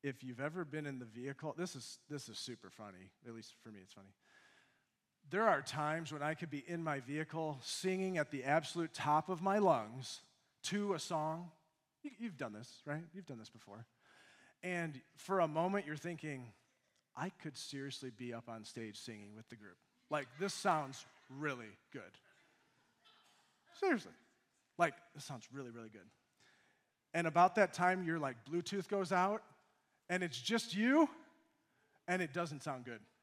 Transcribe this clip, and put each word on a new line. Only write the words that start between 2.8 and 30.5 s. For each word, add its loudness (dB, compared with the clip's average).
At -12
least -14
for -16
me, -16
it's -20
funny. -20
There 4
are 6
times -2
when -4
I 2
could -8
be -6
in -4
my 0
vehicle -4
singing 0
at 2
the -4
absolute 4
top 4
of -2
my 4
lungs 4
to 2
a 0
song. -2
You, -10
you've -6
done -4
this, -14
right? -4
You've -12
done -10
this -14
before. -16
And -2
for 0
a 8
moment, 2
you're -4
thinking, -6
"I -2
could -10
seriously -8
be -8
up -10
on -10
stage -10
singing -12
with -18
the -14
group. -20
Like, 0
this 0
sounds 2
really -4
good." -12
Seriously. 2
Like, 4
"This -14
sounds -10
really, -10
really -14
good." -20
And 2
about 8
that 6
time, 4
your, 0
like, -2
Bluetooth -2
goes 0
out, 4
and 2
it's -4
just 0